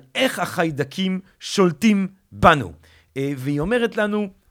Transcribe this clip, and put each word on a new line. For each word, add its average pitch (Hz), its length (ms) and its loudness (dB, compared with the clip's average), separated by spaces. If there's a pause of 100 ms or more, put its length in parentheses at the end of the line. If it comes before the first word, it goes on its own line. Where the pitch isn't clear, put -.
(160)
איך 254 240 0
החיידקים 170 800 -2 (200)
שולטים 196 680 2 (240)
בנו. 120 400 2 (460)
אה, 139 200 -2
והיא 143 220 -4
אומרת 226 380 -2
לנו, 208 320 -2 (220)